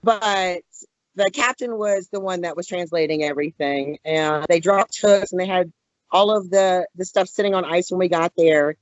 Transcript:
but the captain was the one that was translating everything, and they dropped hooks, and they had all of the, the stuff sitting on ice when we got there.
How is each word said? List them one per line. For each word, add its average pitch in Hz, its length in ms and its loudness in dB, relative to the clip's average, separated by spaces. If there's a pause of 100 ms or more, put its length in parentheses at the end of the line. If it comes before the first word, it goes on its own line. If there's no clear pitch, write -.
but 196 600 0 (520)
the 196 160 0
captain 247 460 -2
was 202 320 -2
the 202 120 -8
one 185 220 -4
that 170 140 -6
was 175 100 -8
translating 160 560 -2
everything, 147 800 -4
and 156 440 -2
they 170 120 2
dropped 196 400 0
hooks, 202 320 4
and 180 80 -2
they 185 60 -2
had 180 260 0 (380)
all 208 260 4
of 190 140 -4
the, 185 440 2
the 180 100 -8
stuff 185 240 0
sitting 202 260 -2
on 185 100 0
ice 170 260 -2
when 185 80 -2
we 185 100 2
got 170 280 0
there. 156 460 4